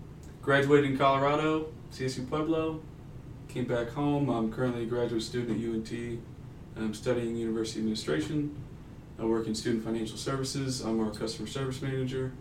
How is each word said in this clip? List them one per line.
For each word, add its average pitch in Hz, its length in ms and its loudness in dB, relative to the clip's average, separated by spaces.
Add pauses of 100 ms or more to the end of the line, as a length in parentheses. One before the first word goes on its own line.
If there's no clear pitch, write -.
(420)
graduated 139 480 8
in 131 80 2
Colorado, 147 720 4 (240)
C 131 120 -4
S 131 140 -2
U 127 60 -4
Pueblo. 160 560 0 (680)
Came 123 180 -4
back 117 240 0
home. 143 380 2
I'm 113 240 2
currently 123 300 0
a 113 40 -2
graduate 117 360 2
student 120 300 -2
at 104 60 0
U 113 160 -2
N 110 100 0
T. 120 340 -4 (580)
I'm 107 180 -2
studying 120 420 0
university 113 420 -2
administration. 147 760 0 (640)
I 110 40 0
work 113 220 2
in 107 80 0
student 113 300 0
financial 110 320 -2
services. 135 640 -2
I'm 113 180 2
our 107 140 2
customer 110 340 -4
service 131 340 -4
manager. 131 600 -2